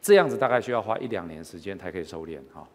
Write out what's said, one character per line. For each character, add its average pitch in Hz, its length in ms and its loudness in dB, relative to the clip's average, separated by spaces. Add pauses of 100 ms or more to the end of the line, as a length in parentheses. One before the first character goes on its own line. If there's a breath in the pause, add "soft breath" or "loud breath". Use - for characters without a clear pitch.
这 208 120 8
样 180 120 8
子 123 80 -2
大 120 140 0
概 123 100 4
需 120 140 -2
要 117 80 0
花 107 160 -2
一 127 120 -8
两 90 200 -6
年 80 160 -14
时 87 160 -16
间 95 180 -10
才 87 140 -10
可 92 60 -6
以 85 40 -6
收 82 220 -10
敛 80 140 -10 (160)
哈。 78 200 -18